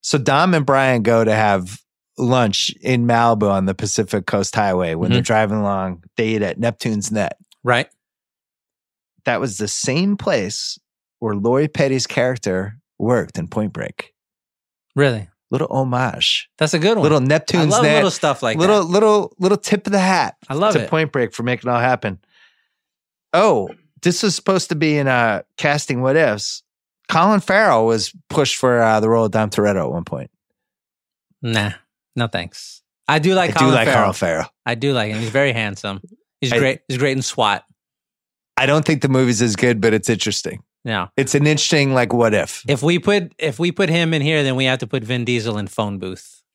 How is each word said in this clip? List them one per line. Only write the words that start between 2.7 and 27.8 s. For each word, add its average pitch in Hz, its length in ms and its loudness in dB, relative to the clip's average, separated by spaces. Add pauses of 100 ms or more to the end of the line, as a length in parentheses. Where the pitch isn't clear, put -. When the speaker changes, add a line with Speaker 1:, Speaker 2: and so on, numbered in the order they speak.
Speaker 1:
in 123 260 0
Malibu 117 420 2
on 95 160 0
the 95 80 0
Pacific 101 520 -4
Coast 101 300 -2
Highway. 92 400 0
When 87 160 -2
they're 123 100 2
Speaker 2:
Mm-hmm. - 40 -4
Speaker 1:
driving 110 340 0
along, 95 440 -4 (140)
they 110 180 -2
eat 104 60 0
at 92 180 -4
Neptune's 113 520 -4
Net. 104 280 -4 (240)
Speaker 2:
Right. 123 240 0 (1400)
Speaker 1:
That 120 140 -2
was 110 180 -6
the 107 120 -4
same 185 480 -2
place 117 600 -4 (420)
where 110 160 -4
Lori 123 340 0
Petty's 135 380 0
character 110 720 -4 (220)
worked 110 380 -2
in 85 100 -6
Point 107 240 -4
Break. - 420 -12 (840)
Speaker 2:
Really? 120 340 0 (200)
Speaker 1:
Little 131 220 -2
homage. 127 880 -2
Speaker 2:
That's 156 160 0
a 160 60 0
good 214 180 2
one. 165 60 0
Speaker 1:
Little 151 180 4
Speaker 2:
I 127 40 0
Speaker 1:
Neptune's 156 460 2
Speaker 2:
love - 120 4
Speaker 1:
Net. 151 120 4
Speaker 2:
little 170 160 2
stuff 143 320 -2
like 110 140 -2
Speaker 1:
Little, 196 260 4
Speaker 2:
that. 165 80 -4
Speaker 1:
little, 208 480 2
little 190 180 2
tip - 300 -4
of 202 60 -2
the 196 60 2
hat 185 360 0 (140)
Speaker 2:
I 135 60 -6
love 196 180 0
Speaker 1:
to 156 100 2
Speaker 2:
it. - 60 -8
Speaker 1:
Point 160 240 -2
Break 120 200 -2
for 117 100 -8
making 123 260 -4
it 120 40 0
all 120 60 0
happen. 120 400 -2 (1120)
Oh, 160 380 2 (320)
this 180 220 0
was 190 120 0
supposed - 340 -2
to 175 60 -4
be 151 220 0
in, 139 100 0
uh, 117 360 2 (140)
casting 143 440 -2
What 135 160 2
Ifs. 113 460 -2 (460)
Colin 190 300 2
Farrell 185 460 2